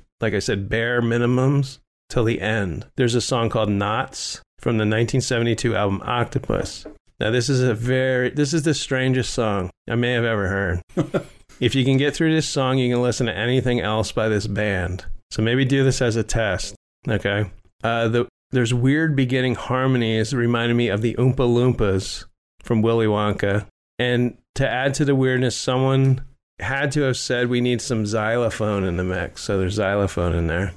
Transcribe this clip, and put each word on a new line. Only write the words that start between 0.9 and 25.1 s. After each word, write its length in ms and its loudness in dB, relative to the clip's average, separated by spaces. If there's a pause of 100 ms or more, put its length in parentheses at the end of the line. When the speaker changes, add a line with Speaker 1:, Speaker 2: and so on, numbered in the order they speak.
Speaker 1:
minimums 760 2 (320)
till 140 2
the 180 0
end. 540 -2
There's 180 2
a 80 2
song 280 0
called 200 0
Knots 720 -2 (180)
from 200 0
the 60 2
nineteen 360 0
seventy-two 540 0
album 280 0
Octopus. 840 -4 (320)
Now, 120 0
this 160 0
is 140 2
a 140 2
very, 560 0
this 220 -2
is 100 0
the 100 2
strangest 600 0
song 360 -2 (180)
I 80 -2
may 180 0
have 120 0
ever 220 0
heard. 340 0 (140)
Speaker 2:
<laughs> 300 -2 (360)
Speaker 1:
If 120 2
you 120 2
can 100 4
get 180 2
through 220 0
this 140 0
song, 300 0
you 140 0
can 80 2
listen 260 0
to 100 -2
anything 420 0
else 320 -2
by 160 0
this 180 0
band. 600 -2 (260)
So 100 -2
maybe 220 2
do 220 2
this 160 0
as 160 0
a 60 0
test, 520 -2 (320)
okay? 420 0 (320)
Uh, 280 0
the, 180 2 (240)
there's 220 2
weird 420 2
beginning 400 0
harmonies 800 0
reminding 420 2
me 140 2
of 120 0
the 120 0
Oompa 240 2
Loompas 880 2 (360)
from 200 0
Willy 240 2
Wonka. 640 0 (300)
And 400 0 (180)
to 120 0
add 280 -2
to 100 0
the 100 2